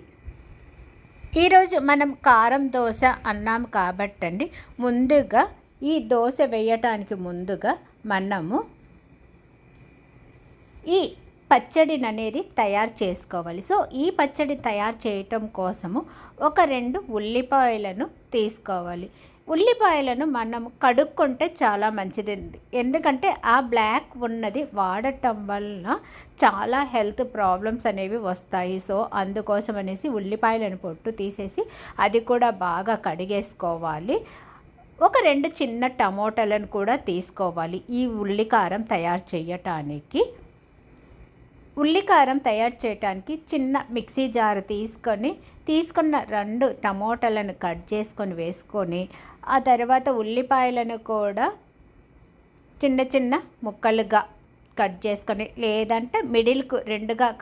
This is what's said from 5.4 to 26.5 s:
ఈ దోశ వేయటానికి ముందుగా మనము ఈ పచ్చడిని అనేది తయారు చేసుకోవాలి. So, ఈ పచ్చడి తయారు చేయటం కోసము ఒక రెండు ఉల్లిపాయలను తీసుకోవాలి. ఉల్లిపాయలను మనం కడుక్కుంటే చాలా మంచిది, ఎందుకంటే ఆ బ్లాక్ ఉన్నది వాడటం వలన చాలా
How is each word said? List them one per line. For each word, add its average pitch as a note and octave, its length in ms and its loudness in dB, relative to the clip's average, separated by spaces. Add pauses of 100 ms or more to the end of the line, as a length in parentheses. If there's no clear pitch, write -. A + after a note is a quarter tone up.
ఈ D#4+ 40 2 (180)
దోశ A#3+ 240 2 (160)
వేయటానికి A3 640 0 (100)
ముందుగా F#3 460 -4 (400)
మనము F#3+ 460 -2 (2500)
ఈ F#4 40 6 (500)
పచ్చడిని C#4+ 580 2
అనేది A3 320 -4 (160)
తయారు G#3+ 340 2 (100)
చేసుకోవాలి. F3 680 -4
So, F#4+ 60 2 (260)
ఈ D#4 40 2 (120)
పచ్చడి C#4+ 380 0 (100)
తయారు G#3+ 400 -2
చేయటం G#3 380 -4 (160)
కోసము F#3 400 -4 (480)
ఒక D4+ 120 4 (140)
రెండు B3 240 -2 (200)
ఉల్లిపాయలను A3+ 880 0 (280)
తీసుకోవాలి. F#3+ 760 -4 (460)
ఉల్లిపాయలను D#4+ 720 4 (100)
మనం A#3 280 -4 (200)
కడుక్కుంటే C4+ 600 2 (160)
చాలా G#3 260 2 (100)
మంచిది, G3+ 360 -6 (480)
ఎందుకంటే C#4+ 480 2 (240)
ఆ - 20 8 (160)
బ్లాక్ A#3 400 2 (160)
ఉన్నది A3+ 340 -4 (180)
వాడటం A3 580 -2 (120)
వలన G3+ 380 -6 (560)
చాలా A3 380 2 (120)